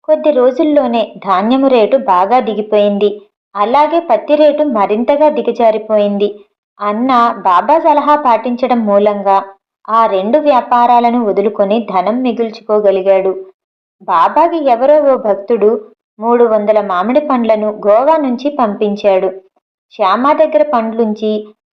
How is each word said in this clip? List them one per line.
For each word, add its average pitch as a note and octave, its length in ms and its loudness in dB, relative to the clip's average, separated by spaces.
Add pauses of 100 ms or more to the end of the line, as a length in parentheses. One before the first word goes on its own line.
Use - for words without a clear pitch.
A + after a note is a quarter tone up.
కొద్ది D#4 260 0
రోజుల్లోనే C4 840 0
ధాన్యము A3+ 500 0
రేటు A#3+ 300 2
బాగా G3+ 440 2
దిగిపోయింది. G#3 840 -2 (340)
అలాగే D4 440 0
పత్తి D4 360 0
రేటు D4 260 2
మరింతగా A#3+ 640 0
దిగజారిపోయింది. G#3+ 1160 -2 (360)
అన్నా A#3 520 0
బాబా G3 460 2
సలహా D4 380 2
పాటించడం A#3+ 720 -2
మూలంగా G3+ 580 0 (440)
ఆ A3+ 180 2
రెండు G3+ 320 0
వ్యాపారాలను A#3+ 840 2
వదులుకొని G#3 680 -2
ధనం G3+ 300 -2
మిగుల్చుకోగలిగాడు. G3+ 1200 0 (560)
బాబాకి C4 600 0
ఎవరో C4+ 360 2
ఓ C#4 160 2
భక్తుడు G#3 720 -2 (340)
మూడు A#3+ 240 2
వందల G#3+ 420 0
మామిడి G#3+ 340 0
పండ్లను A3 500 -2
గోవా G#3+ 460 2
నుంచి C#4 420 -4
పంపించాడు. G3+ 760 -2 (600)
శ్యామ A3+ 400 0
దగ్గర D#4 300 2 (120)
పండ్లుంచి G#3+ 760 -4 (240)